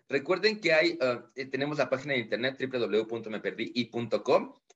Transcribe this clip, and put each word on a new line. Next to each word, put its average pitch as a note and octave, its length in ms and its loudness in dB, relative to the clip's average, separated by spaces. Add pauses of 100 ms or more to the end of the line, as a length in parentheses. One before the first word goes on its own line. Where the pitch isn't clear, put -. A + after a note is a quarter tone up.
recuerden F3+ 500 2
que E3 140 2
hay, E3 280 4
eh, B2 180 2 (160)
eh, C3+ 100 -8
tenemos C#3 320 -2
la C3 120 0
página C#3 240 -2
de B2+ 60 2
internet A2+ 400 -2
w - 80 -2 (120)
w G#2 180 2
w A2 100 2
punto A2 220 -6
me A2 100 -6
perdi G#2 340 -6
y A#2+ 120 0
punto A2+ 380 -2
com, - 300 2 (220)